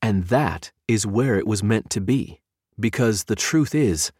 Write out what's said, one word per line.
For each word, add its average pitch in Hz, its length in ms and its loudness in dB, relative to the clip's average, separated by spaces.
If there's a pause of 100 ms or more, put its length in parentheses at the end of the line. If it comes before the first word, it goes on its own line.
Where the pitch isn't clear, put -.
And 98 260 0
that 123 440 0 (160)
is 110 180 2
where 110 320 2
it - 80 0
was 104 160 0
meant 107 280 0
to - 100 -2
be, 101 400 -2 (400)
because 110 460 0
the 110 100 -2
truth 151 400 0
is 110 440 0